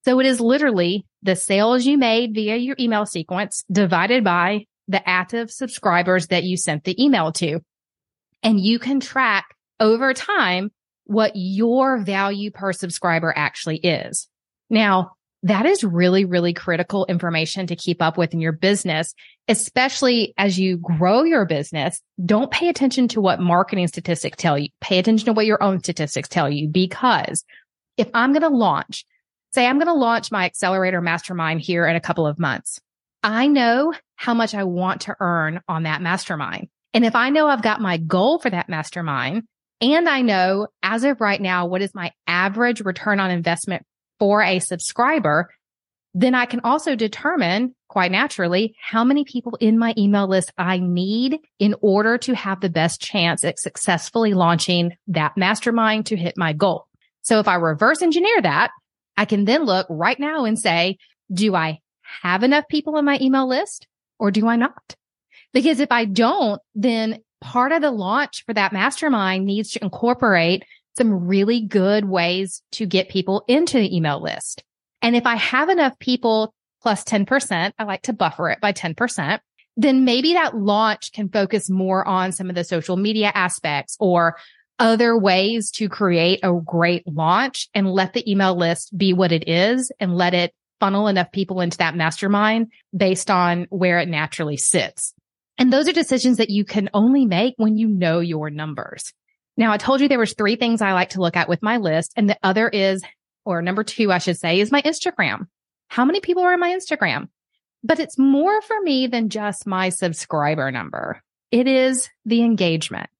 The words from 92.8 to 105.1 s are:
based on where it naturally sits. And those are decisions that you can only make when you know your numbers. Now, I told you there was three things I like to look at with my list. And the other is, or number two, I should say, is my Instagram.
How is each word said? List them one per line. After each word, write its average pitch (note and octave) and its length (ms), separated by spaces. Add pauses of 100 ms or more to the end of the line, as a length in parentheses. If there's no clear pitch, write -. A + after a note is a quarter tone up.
based F#3 360
on F3 400
where F3+ 280
it E3+ 100
naturally D#3 480
sits. - 580 (440)
And B3+ 120
those C4+ 160
are E4+ 60
decisions B3+ 460
that F#3+ 100
you G3+ 160
can G3+ 300
only B3 320
make G#3+ 320
when A3 180
you A3 120
know F3 320
your D#3 280
numbers. D3+ 640 (460)
Now, A3+ 140
I G#3 40
told C4 240
you C#4+ 80
there C4 100
was A3 140
three G#3+ 240
things A#3 240
I G3 140
like F3+ 160
to F#3 100
look E3+ 160
at D#3+ 140
with E3+ 100
my A3 160
list. E3 400
And G#3 140
the - 120
other G3+ 240
is, F#3+ 360 (420)
or F3 160
number F#3+ 240
two, G#3+ 260
I F3+ 60
should F3 220
say, E3+ 220
is G#3+ 120
my C#4+ 80
Instagram. C#4 680 (400)